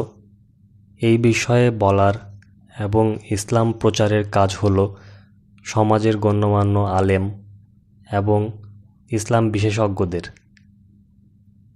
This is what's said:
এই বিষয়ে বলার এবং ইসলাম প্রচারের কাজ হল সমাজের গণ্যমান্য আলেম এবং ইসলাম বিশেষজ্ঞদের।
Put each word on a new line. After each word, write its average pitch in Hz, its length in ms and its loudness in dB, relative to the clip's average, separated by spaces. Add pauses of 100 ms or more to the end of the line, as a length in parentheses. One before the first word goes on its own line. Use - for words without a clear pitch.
(1000)
এই 117 180 2
বিষয়ে 120 520 2
বলার 101 440 2 (640)
এবং 107 400 0 (120)
ইসলাম 113 420 0
প্রচারের 107 580 0
কাজ 98 260 0
হল 98 400 0 (680)
সমাজের 107 520 0
গণ্যমান্য 104 640 2
আলেম 95 460 0 (880)
এবং 104 380 0 (600)
ইসলাম 113 400 0
বিশেষজ্ঞদের। 101 720 -2 (1500)